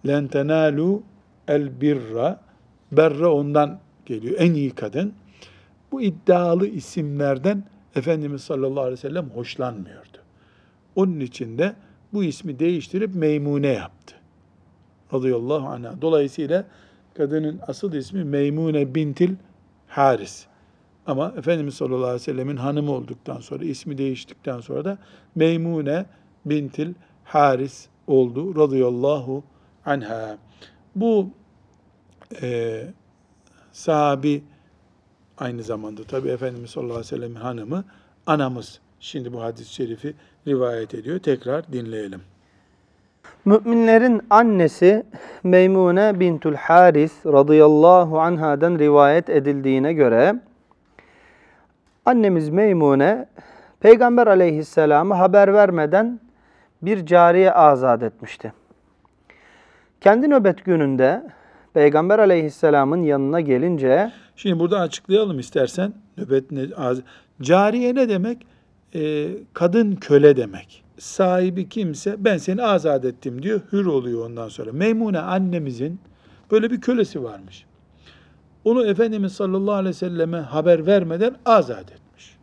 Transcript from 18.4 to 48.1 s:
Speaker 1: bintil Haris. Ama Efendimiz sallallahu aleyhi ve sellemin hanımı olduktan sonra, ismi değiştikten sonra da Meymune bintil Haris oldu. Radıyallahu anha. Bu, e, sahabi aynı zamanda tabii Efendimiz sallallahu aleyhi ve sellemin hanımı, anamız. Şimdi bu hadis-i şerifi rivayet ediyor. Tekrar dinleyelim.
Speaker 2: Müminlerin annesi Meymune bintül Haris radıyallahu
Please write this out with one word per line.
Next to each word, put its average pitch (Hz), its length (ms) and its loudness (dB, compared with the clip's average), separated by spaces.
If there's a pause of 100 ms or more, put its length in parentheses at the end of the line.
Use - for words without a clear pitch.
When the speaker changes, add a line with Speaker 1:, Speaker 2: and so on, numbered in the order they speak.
Speaker 1:
bintil 160 400 -2 (540)
Haris. 127 580 -2 (600)
Ama 160 300 -6
Efendimiz 151 380 -4
sallallahu 127 300 -4
aleyhi 123 100 -4
ve 123 40 -8
sellemin 135 380 -8
hanımı 143 360 -6
olduktan 123 480 -12
sonra, 139 240 -14
ismi 143 340 -10
değiştikten 131 640 -10
sonra 139 240 -10
da 196 140 -10 (360)
Meymune 165 720 -2 (380)
bintil 151 500 -6 (300)
Haris 135 640 -2 (180)
oldu. 135 500 -2
Radıyallahu 135 880 -2 (420)
anha. 113 520 -8 (580)
Bu, 208 340 -2 (1120)
e, 117 400 -8 (880)
sahabi 147 720 -2 (960)
aynı 123 240 -10
zamanda 107 420 -12
tabii 135 240 -8
Efendimiz 123 420 -10
sallallahu 123 220 -10
aleyhi 117 200 -10
ve 135 40 -8
sellemin 117 240 -12
hanımı, 123 440 -10 (420)
anamız. 131 540 -4 (200)
Şimdi 123 320 -14
bu 120 100 -12
hadis-i 117 320 -12
şerifi 131 400 -10 (320)
rivayet 120 480 -4
ediyor. 123 240 -10
Tekrar 147 540 -6
dinleyelim. 110 480 -12 (1200)
Speaker 2:
Müminlerin 226 840 4
annesi 208 760 4 (380)
Meymune 185 760 4
bintül 165 340 0
Haris 165 720 4
radıyallahu 151 960 6